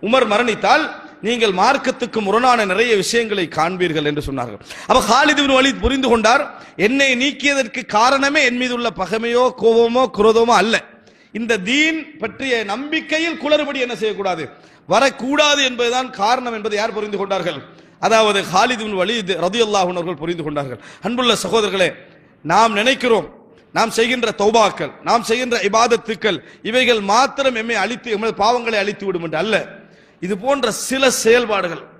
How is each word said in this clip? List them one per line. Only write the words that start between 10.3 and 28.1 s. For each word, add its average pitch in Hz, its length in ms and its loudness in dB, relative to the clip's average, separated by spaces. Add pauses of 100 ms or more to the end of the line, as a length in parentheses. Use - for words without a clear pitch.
அல்ல, 214 140 2 (640)
இந்த 233 140 -2 (160)
தீன் 311 320 0 (200)
பற்றிய 254 320 -4 (180)
நம்பிக்கையில் 311 720 -4
குளறுபடி 294 420 0
என்ன 240 160 -8
செய்யக்கூடாது, 190 420 -4 (500)
வரக்கூடாது 277 760 2
என்பதுதான் 247 420 -2 (120)
காரணம் 240 360 0
என்பதை 208 200 -6
யார் 208 180 -4
புரிந்து 208 240 -6
கொண்டார்கள்? 180 400 -4 (460)
அதாவது 214 340 2 (140)
ஹாலித் 226 300 2
இப்னு 208 180 -6
வலீத் 202 300 -2 (120)
ரலியல்லாஹு 202 460 0
அன்ஹு 180 120 -6
அவர்கள் 165 200 -6
புரிந்து 165 260 -6
கொண்டார்கள். 139 320 -6 (260)
அன்புள்ள 240 380 0
சகோதரர்களே, 190 460 0 (560)
நாம் 208 340 4
நினைக்கிறோம், 233 480 0 (500)
நாம் 220 200 0
செய்கின்ற 233 440 0
தௌபாக்கள், 202 500 2 (180)
நாம் 220 200 2
செய்கின்ற 240 280 -2 (120)
இபாதத்துக்கள், 220 680 0 (300)
இவைகள் 240 320 2 (100)
மாத்திரம் 254 500 2
எம்மை 233 220 -4
அழித்து, 226 340 -6